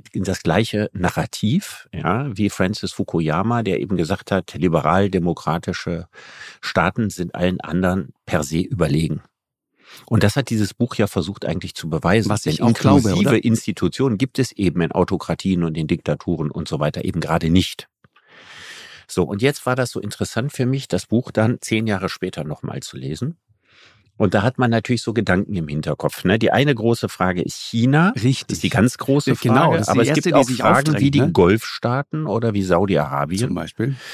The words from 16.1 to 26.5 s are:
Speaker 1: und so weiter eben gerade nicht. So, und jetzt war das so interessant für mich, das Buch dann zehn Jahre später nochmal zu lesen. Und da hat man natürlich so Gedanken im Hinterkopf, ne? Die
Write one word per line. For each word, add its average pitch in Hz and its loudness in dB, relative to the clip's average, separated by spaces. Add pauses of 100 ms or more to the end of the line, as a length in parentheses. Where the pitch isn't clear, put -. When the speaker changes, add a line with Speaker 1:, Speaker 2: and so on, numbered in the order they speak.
Speaker 1:
und 82 -8
so 76 -4
weiter 73 -2
eben - -4
gerade 82 0
nicht. - 0 (1200)
So, - -2
und 98 -4
jetzt 143 0
war 127 0
das 127 -2
so - -8
interessant 107 -6
für 131 -2
mich, 135 -2
das - -2
Buch 120 0
dann 110 2
zehn 110 -2
Jahre 95 -2
später 90 -6
nochmal - -8
zu - -14
lesen. 131 -8 (800)
Und 101 2
da 101 4
hat 123 0
man 123 2
natürlich 117 0
so - -6
Gedanken 101 0
im 82 -4
Hinterkopf, 73 -4
ne? 95 4
Die - 2